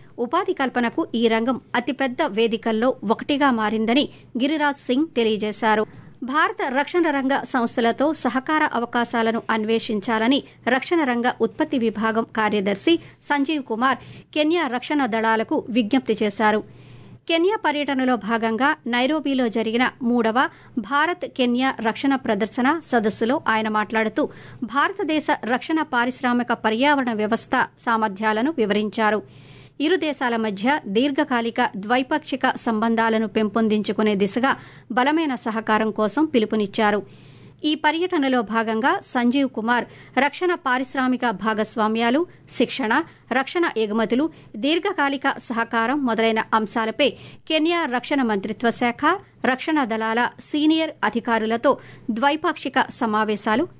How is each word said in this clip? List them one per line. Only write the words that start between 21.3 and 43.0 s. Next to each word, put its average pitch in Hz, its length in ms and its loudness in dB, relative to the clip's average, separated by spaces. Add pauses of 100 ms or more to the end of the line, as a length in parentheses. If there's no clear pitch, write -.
కెన్యా 247 320 2 (180)
రక్షణ 277 260 0 (120)
ప్రదర్శన 220 420 0 (200)
సదస్సులో 226 480 0 (160)
ఆయన 220 160 0 (100)
మాట్లాడుతూ, 220 460 0 (500)
భారతదేశ 311 540 0 (260)
రక్షణ 320 260 0 (140)
పారిశ్రామిక 247 580 0 (140)
పర్యావరణ 247 560 2
వ్యవస్థ 220 340 -2 (300)
సామర్థ్యాలను 220 760 0
వివరించారు. 214 600 0 (640)
ఇరు 349 120 2 (100)
దేశాల 262 280 -2 (100)
మధ్య 220 340 0 (180)
దీర్ఘకాలిక 247 720 0 (120)
ద్వైపాక్షిక 262 720 -2 (120)
సంబంధాలను 226 680 0
పెంపొందించుకునే 214 880 0
దిశగా 254 300 0 (460)
బలమైన 294 360 2 (120)
సహకారం 220 440 0 (100)
కోసం 214 320 2
పిలుపునిచ్చారు. 214 680 2 (680)
ఈ - 20 2 (120)
పర్యటనలో 302 540 2 (140)
భాగంగా 226 400 0 (220)
సంజీవ్ 254 420 2
కుమార్ 233 300 0 (380)
రక్షణ 349 280 0 (120)
పారిశ్రామిక 254 600 0 (180)
భాగస్వామ్యాలు, 220 800 0 (340)
శిక్షణ, 233 380 0 (440)